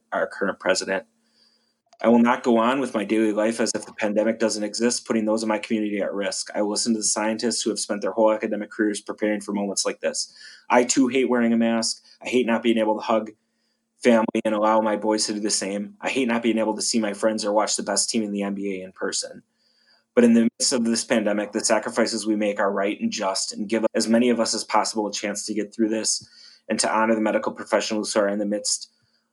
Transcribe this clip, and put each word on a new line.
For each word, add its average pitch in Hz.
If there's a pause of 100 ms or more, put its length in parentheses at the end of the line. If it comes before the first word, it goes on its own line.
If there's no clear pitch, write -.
(120)
our 90
current -
president. 95 (960)
I 113
will 120
not 123
go 117
on 127
with 123
my 107
daily 110
life 107
as 110
if 104
the -
pandemic 107
doesn't 107
exist, 113
putting 113
those 110
in 110
my 107
community 104
at 95
risk. 98
I 101
will 104
listen 104
to 107
the 104
scientists 110
who 110
have 104
spent 104
their 95
whole 110
academic 107
careers 104
preparing 104
for 101
moments 101
like 98
this. - (380)
I, 123
too, 127
hate 123
wearing 117
a 117
mask. 117 (180)
I -
hate 120
not 113
being 113
able 107
to 98
hug 110 (720)
family 113
and 107
allow 110
my 110
boys 107
to 110
do 104
the 107
same. 101
I -
hate 131
not 117
being 113
able 107
to -
see -
my 104
friends 110
or 104
watch 104
the 104
best 98
team 117
in 104
the 101
N 101
B 98
A 92
in 92
person. - (720)
But 120
in 117
the 117 (100)
midst -
of 120
this 113
pandemic, 104
the 104
sacrifices 110
we 107
make 104
are 98
right 101
and 113
just 95
and 101
give 110 (100)
as 110
many 117
of 117
us 110
as 107
possible 104
a 101
chance 101
to 110
get 101
through 110
this - (420)
and 113
to -
honor 110
the 107
medical 107
professionals 104
who 110
are 101
in 101
the 104
midst - (420)